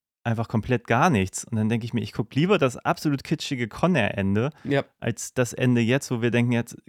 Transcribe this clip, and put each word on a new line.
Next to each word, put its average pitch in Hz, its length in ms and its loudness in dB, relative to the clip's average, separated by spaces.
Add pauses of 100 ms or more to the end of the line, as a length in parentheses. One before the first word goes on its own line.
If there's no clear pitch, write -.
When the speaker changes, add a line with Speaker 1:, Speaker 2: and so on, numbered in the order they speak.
(240)
Speaker 1:
einfach 117 240 -2
komplett 123 380 -2
gar 135 240 2
nichts. 95 340 0
Und - 140 -6
dann 107 120 0
denk 117 140 -2
ich 117 120 -8
mir, 110 60 -2
ich 107 120 -8
guck - 220 -6
lieber 175 240 2
das 127 180 2
absolut 147 460 -2
kitschige 123 440 -4
Con 170 280 0
Air 104 240 2
Ende 101 320 2 (120)
Speaker 2:
Ja. 139 220 0 (140)
Speaker 1:
als - 340 -6
das 123 200 -2
Ende 123 280 2
jetzt, 123 300 0
wo 117 100 0
wir 120 80 2
denken, 120 220 2
jetzt 120 260 -2 (120)